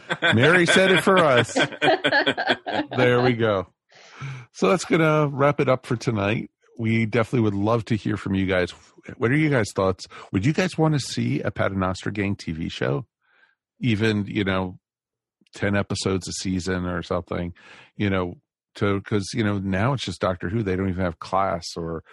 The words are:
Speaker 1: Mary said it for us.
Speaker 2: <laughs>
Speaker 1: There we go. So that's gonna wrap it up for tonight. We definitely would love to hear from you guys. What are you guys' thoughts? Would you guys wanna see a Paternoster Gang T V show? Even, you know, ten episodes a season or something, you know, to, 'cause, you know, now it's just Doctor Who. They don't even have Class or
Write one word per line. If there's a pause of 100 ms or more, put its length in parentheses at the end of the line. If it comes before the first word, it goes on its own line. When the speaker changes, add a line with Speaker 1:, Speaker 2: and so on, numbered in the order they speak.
(220)
Speaker 1:
Mary
said
it
for
us.
Speaker 2:
<laughs>
Speaker 1:
There
we
go. (880)
So
that's
gonna
wrap
it
up
for
tonight. (280)
We
definitely
would
love
to
hear
from
you
guys. (480)
What
are
you
guys'
thoughts? (260)
Would
you
guys
wanna
see
a
Paternoster
Gang
T
V
show? (760)
Even,
you
know, (760)
ten
episodes
a
season
or
something, (440)
you
know, (380)
to,
'cause,
you
know,
now
it's
just
Doctor
Who.
They
don't
even
have
Class (120)
or